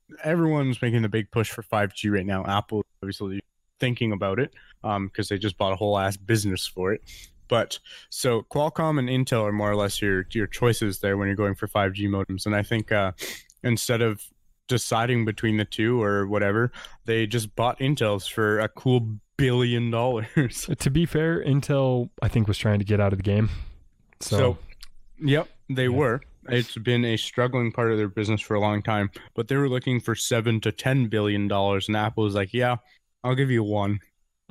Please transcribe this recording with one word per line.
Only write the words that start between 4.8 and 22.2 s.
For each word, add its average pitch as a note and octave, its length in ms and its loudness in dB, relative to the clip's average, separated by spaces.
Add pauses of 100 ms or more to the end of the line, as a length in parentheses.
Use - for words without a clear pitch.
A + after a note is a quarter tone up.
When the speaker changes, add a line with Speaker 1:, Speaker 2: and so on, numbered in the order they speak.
Speaker 1:
um, G2+ 260 -2
'cause - 200 -6
they G2+ 80 -2
just F#2+ 200 -2
bought F#2+ 160 0
a - 20 -2
whole G2+ 240 0
ass G2 180 -2
business G2 480 -2
for F#2 280 -4
it. - 100 -8 (440)
But - 320 0 (300)
so A#2+ 340 0
Qualcomm D#3 540 0
and B2+ 120 0
Intel B2+ 340 2
are G#2 80 0
more G#2 180 0
or G#2 60 2
less G2+ 260 0
your, F#2+ 300 0
your G#2+ 160 -2
choices A2+ 540 0
there G2 160 2
when G2+ 100 0
you're G2 80 0
going G2+ 200 0
for G#2+ 120 -8
five G2 240 2
G G2+ 160 -2
modems. G2 380 -2
And G#2+ 100 0
I G#2 80 2
think, A2 300 -2
uh, G2 180 2 (500)
instead A#2 400 0
of A2 220 -2 (460)
deciding A#2 560 0
between A2 320 0
the G#2+ 80 0
two A#2 360 0
or G2+ 260 2
whatever, G#2 440 0 (320)
they A2+ 240 0
just G#2+ 300 -4
bought A#2+ 220 0
Intel's A#2 460 0
for G#2+ 360 2
a A2 80 0
cool A#2 480 0 (180)
billion B2 560 2
dollars. A#2 840 -2
<laughs> - 60 -6
Speaker 2:
To - 100 2
be D#3 160 4
fair, D#3+ 380 0
Intel, C3+ 640 2 (120)